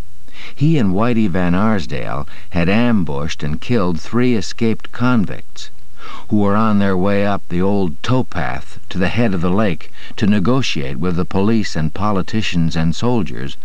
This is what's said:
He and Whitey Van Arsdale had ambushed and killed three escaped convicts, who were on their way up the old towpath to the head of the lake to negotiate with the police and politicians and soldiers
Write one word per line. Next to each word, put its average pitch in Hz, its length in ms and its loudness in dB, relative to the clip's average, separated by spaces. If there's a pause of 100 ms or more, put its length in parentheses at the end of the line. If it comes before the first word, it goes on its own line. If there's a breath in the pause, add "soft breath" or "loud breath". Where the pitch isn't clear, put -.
(560 loud breath)
He 156 200 2
and 104 160 2
Whitey 110 360 2
Van 87 260 2
Arsdale 71 720 0 (240 loud breath)
had 85 180 0
ambushed 82 760 0
and 76 160 0
killed 90 400 0
three 123 340 0
escaped - 560 0
convicts, 110 800 0 (580 loud breath)
who 107 100 2
were 101 180 2
on 107 240 2
their 98 160 2
way 101 280 2
up 101 240 0
the 87 140 0
old 95 400 0
towpath 80 840 0
to - 100 -2
the 90 100 0
head 101 260 0
of 90 60 0
the 90 100 0
lake 98 420 0 (240 loud breath)
to 113 100 0
negotiate 92 720 0
with 87 160 0
the 87 100 0
police 101 520 0
and 78 180 0
politicians 92 800 0
and 82 220 0
soldiers 85 680 -2